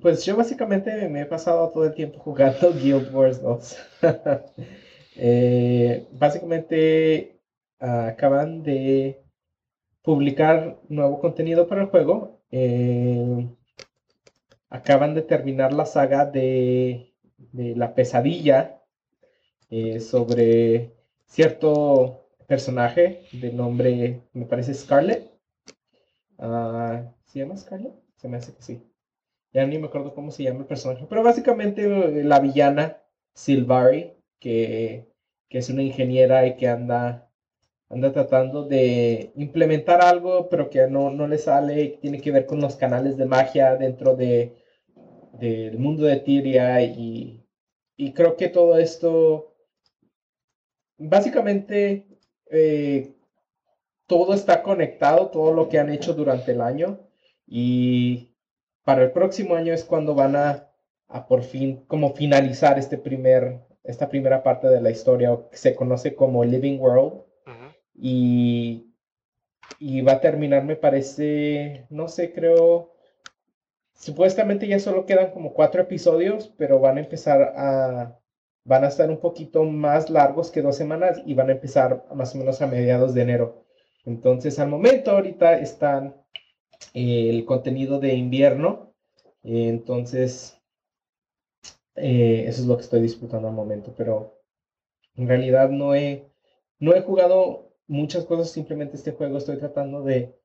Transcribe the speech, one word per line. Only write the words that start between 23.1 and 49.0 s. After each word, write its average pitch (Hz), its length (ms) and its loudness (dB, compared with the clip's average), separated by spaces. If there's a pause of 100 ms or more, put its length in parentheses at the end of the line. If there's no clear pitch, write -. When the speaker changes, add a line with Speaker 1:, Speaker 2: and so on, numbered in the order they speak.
Speaker 1:
de 123 200 -10
nombre, 123 680 -2 (120)
me 123 120 -10
parece, 127 280 -4
Scarlet. 165 560 0 (1080)
Ah, 117 760 -6 (140)
¿se - 140 -14
llama 151 160 -10
Scarlet? 196 360 -14 (240)
Se - 120 -16
me 120 100 -10
hace - 160 -16
que - 80 -20
sí. 120 240 -18 (640)
Ya 135 140 2
ni 151 120 -4
me 156 80 -8
acuerdo 139 280 -10
cómo 147 160 -14
se - 120 -12
llama 131 180 -4
el 135 60 -14
personaje, 131 420 -10
pero 220 140 -2
básicamente, 220 640 0
eh, 175 400 0
la 143 160 6
villana, 143 580 0 (360)
Sylvari, 127 800 2 (260)
que, 113 720 -4 (400)
que 127 100 -8
es 123 120 -8
una 135 120 -4
ingeniera 127 640 4
y 127 100 -2
que 127 120 0
anda, 120 640 -4 (600)
anda 131 220 -2
tratando 139 540 0
de 120 680 0
implementar 160 680 2
algo, 180 480 2
pero 147 200 -2
que 131 180 4
no, 139 220 0
no 147 180 -4
le 151 100 -2
sale, 147 640 0
tiene 143 180 -8
que 147 120 -6
ver 135 140 2
con 147 140 -4
los 139 160 -4
canales 131 420 -2
de 135 80 -2
magia 131 500 2
dentro 131 400 0
de, 120 400 -2 (800)
del 113 440 -6
mundo 151 260 -4
de 143 160 2
Tyria, 127 600 2
y, 113 640 -8 (520)
y 139 180 -8
creo 165 220 4
que 180 120 -2
todo 170 300 4
esto, 165 760 0 (1400)